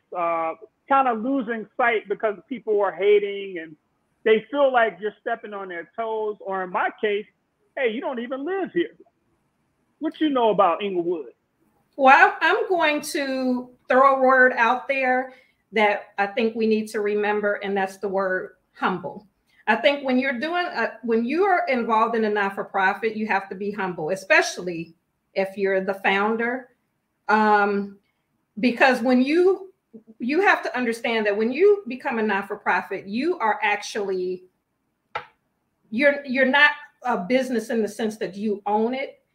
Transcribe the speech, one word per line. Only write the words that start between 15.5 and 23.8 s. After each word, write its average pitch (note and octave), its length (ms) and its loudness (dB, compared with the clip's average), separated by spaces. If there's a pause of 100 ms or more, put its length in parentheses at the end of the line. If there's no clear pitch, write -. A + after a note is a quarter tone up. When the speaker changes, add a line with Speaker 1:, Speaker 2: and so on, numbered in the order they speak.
Speaker 2:
that G#3 380 0 (100)
I G3+ 80 0
think A3+ 300 -2
we A3 100 0
need G#3+ 220 2
to A3 120 -6
remember, G#3 540 0
and G3 220 -4
that's F#3+ 220 -4
the G#3 100 -4
word F#3 480 -4 (180)
humble. - 520 -6 (400)
I A3+ 100 2
think C#4+ 260 0
when B3+ 160 0
you're C4 200 -2
doing E4+ 260 -2
a, A3+ 280 -4 (100)
when A#3 220 0
you D#4 200 0
are F4+ 240 2
involved A#3 480 0
in A3 80 0
a G#3+ 60 0
not-for-profit, G3+ 880 -2
you G#3+ 100 -4
have G3 240 -2
to G3+ 40 -12
be G3+ 160 -6
humble, F3+ 400 -4